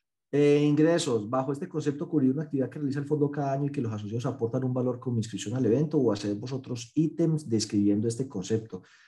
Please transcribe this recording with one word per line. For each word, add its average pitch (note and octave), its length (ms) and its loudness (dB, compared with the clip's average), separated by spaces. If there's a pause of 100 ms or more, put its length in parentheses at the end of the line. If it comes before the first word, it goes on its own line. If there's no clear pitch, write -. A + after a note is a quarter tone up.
(320)
Eh, D3 320 6
ingresos. D3 680 4
Bajo C3 220 -2
este C#3+ 160 -6
concepto D3+ 400 -4
cubrir C3 240 4
una D3+ 100 -2
actividad C3+ 260 -2
que D3+ 120 -10
realiza C#3 180 -2
el C#3+ 80 -6
fondo C#3+ 240 2
cada C#3 220 -2
año C#3+ 140 -2
y C#3+ 40 -2
que C#3 100 -6
los A2+ 120 -2
asociados G#2+ 340 -6
aportan C3 380 -2
un B2+ 100 -2
valor B2 240 -2
como A#2+ 200 -2
inscripción G#2 360 -4
al C3 100 0
evento D3 320 2
o A#2+ 160 4
hacer G#2 220 -2
vosotros B2+ 600 -8
ítems D#3 520 2
describiendo G#2 600 2
este C3 200 -4
concepto. G2 540 -6 (260)